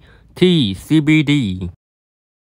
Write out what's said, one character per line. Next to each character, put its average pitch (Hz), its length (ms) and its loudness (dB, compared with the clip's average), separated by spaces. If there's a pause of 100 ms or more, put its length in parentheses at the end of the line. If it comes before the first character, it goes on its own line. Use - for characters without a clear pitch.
(340)
，T 160 400 2
C 151 280 -2
B 156 200 2
D。 104 480 -2 (760)